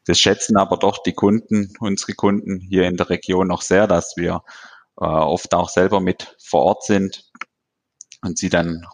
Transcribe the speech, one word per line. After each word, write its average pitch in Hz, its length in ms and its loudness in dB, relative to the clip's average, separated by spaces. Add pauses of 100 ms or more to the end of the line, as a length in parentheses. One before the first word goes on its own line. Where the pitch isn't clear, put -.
das - 120 2
schätzen - 380 2
aber 98 200 2
doch - 260 0
die 95 100 -2
Kunden, 104 680 0
unsere 101 360 -6
Kunden 101 440 -2
hier 92 300 2
in 90 80 -2
der 87 140 -2
Region 92 360 0
noch 90 160 -4
sehr, 98 240 4
dass 87 300 0
wir, 85 260 -4 (580)
äh, 85 40 -6
oft 80 500 0
auch 87 140 0
selber 95 320 2
mit - 400 -4
vor 78 220 0
Ort 98 220 0
sind 98 460 -2 (920)
und 87 160 -6
sie 92 100 -2
dann 85 460 -2